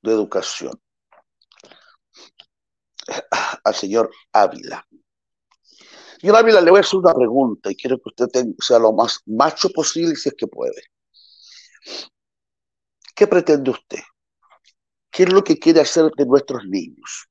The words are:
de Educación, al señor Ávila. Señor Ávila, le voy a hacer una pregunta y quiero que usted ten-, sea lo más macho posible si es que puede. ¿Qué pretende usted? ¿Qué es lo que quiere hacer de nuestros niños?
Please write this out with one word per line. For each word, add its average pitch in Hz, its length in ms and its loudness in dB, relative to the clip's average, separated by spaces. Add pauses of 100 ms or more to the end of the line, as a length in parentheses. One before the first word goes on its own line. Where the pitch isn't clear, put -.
de 110 120 -2
Educación, - 680 -6 (2750)
al 107 120 0
señor 110 340 -2 (220)
Ávila. - 520 -2 (1400)
Señor 208 180 4
Ávila, 226 240 6
le 170 100 4
voy 196 80 8
a - 20 4
hacer 190 160 -2
una 175 160 2
pregunta 120 560 0
y 98 60 -8
quiero 127 220 -4
que - 120 -18
usted 120 200 -4
ten-, 123 280 -4
sea 120 220 2
lo 110 140 4
más 117 340 -2
macho 139 420 -2
posible 165 460 -4
si - 140 -6
es - 60 -10
que 110 120 -8
puede. - 340 -10 (2250)
¿Qué 202 140 2
pretende 156 420 0
usted? - 320 -12 (1080)
¿Qué - 120 0
es 180 80 2
lo 196 120 4
que 160 160 0
quiere 165 220 4
hacer 156 360 2
de 143 80 0
nuestros 127 400 -2
niños? - 640 -10